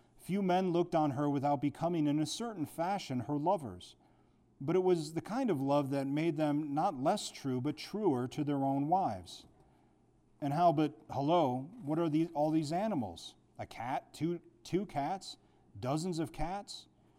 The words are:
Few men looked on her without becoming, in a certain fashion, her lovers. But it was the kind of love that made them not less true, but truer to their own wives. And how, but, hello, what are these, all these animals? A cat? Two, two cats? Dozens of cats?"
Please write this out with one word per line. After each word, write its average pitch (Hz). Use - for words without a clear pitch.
Few 196
men 180
looked 175
on 151
her 147
without 143
becoming, 156
in 147
a 151
certain 214
fashion, 165
her 147
lovers. 143
But 147
it 185
was 165
the 160
kind 240
of 147
love 139
that 139
made 151
them 147
not 156
less 185
true, 127
but 147
truer 143
to 147
their 139
own 139
wives. 135
And 139
how, 170
but, 151
hello, 139
what 151
are 170
these, 160
all 151
these 156
animals? 165
A 110
cat? -
Two, 165
two 190
cats? 160
Dozens 156
of 156
cats?" 185